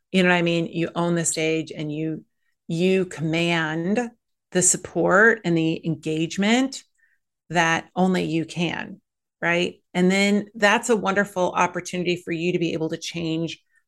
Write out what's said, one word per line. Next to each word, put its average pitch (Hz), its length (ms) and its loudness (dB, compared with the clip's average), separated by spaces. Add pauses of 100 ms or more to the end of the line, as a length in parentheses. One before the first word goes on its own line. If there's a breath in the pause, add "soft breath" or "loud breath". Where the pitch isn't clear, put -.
(100)
You 185 140 4
know 180 60 6
what 180 60 4
I 175 60 2
mean? 170 240 0
You 165 300 -4
own 175 180 0
the 165 100 0
stage 160 460 -2
and 151 220 -8
you 156 320 -6 (420)
you 185 400 2
command 170 1040 -2 (420)
the 180 100 2
support 185 840 2
and 170 120 2
the 160 280 0
engagement 170 1000 -2 (680)
that 165 440 0
only 185 300 2
you 160 200 -2
can, - 560 -6 (420)
right? 170 400 -2 (100)
And 180 180 4
then 202 440 2
that's 214 340 2
a 240 80 4
wonderful 190 560 0
opportunity 175 720 -2
for 180 80 -6
you 170 200 -2
to 175 60 0
be 165 140 0
able 160 160 -4
to 165 80 -6
change 160 680 -6 (260)